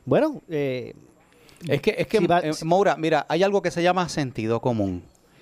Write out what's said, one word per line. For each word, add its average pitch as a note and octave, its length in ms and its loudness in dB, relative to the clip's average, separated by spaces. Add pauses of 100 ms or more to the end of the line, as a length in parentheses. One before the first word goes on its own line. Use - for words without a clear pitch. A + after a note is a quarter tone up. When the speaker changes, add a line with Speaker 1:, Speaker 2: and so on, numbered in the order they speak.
Speaker 1:
Bueno, A#3 460 0
eh, C3+ 460 -6 (760)
Speaker 2:
Es C#3 100 0
que, G#3 160 0
es E3+ 120 -2
que, A3 100 0
Speaker 1:
si F#3 80 2
va F3 140 4
Speaker 2:
eh, D#3 140 -2 (120)
Moura, F3 320 4
mira, D#3 320 2
hay E3 140 0
algo G3+ 180 2
que F3 80 -2
se E3+ 140 -4
llama F3+ 260 2
sentido A#2 520 -2
común. G2 420 -2 (380)